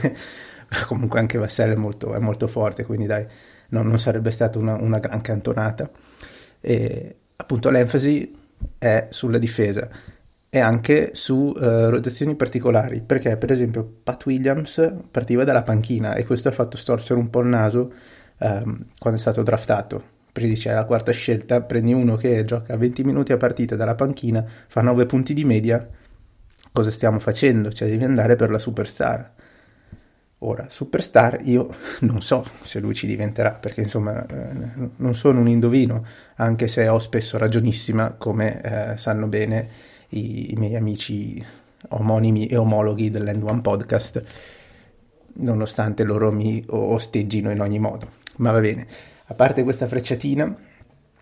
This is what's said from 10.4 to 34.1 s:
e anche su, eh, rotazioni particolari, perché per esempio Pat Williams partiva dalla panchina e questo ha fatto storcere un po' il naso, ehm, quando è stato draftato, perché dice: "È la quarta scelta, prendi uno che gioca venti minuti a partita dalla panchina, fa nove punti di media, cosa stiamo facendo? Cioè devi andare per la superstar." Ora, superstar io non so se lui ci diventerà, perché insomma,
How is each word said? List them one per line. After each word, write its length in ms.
e 120
anche 520
su, 420
eh, 360
rotazioni 440
particolari, 640
perché 360
per 140
esempio 340
Pat 220
Williams 720
partiva 340
dalla 180
panchina 520
e 100
questo 240
ha 40
fatto 260
storcere 400
un 100
po' 120
il 80
naso, 440
ehm, 480
quando 200
è 20
stato 220
draftato, 600
perché 160
dice: 220
"È 20
la 140
quarta 260
scelta, 480
prendi 320
uno 240
che 280
gioca 320
venti 280
minuti 280
a 40
partita 400
dalla 200
panchina, 500
fa 140
nove 240
punti 300
di 100
media, 420
cosa 180
stiamo 280
facendo? 520
Cioè 180
devi 160
andare 320
per 140
la 80
superstar." 760
Ora, 300
superstar 720
io 320
non 220
so 240
se 160
lui 160
ci 120
diventerà, 460
perché 300
insomma, 420